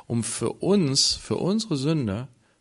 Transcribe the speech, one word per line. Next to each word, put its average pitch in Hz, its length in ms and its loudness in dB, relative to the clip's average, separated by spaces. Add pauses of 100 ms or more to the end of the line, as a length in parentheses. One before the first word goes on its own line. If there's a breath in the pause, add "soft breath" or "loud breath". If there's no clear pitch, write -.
um 117 160 -2
für - 280 -2
uns, 160 640 2
für - 200 -4
unsere 202 420 0
Sünde 131 520 -2 (320)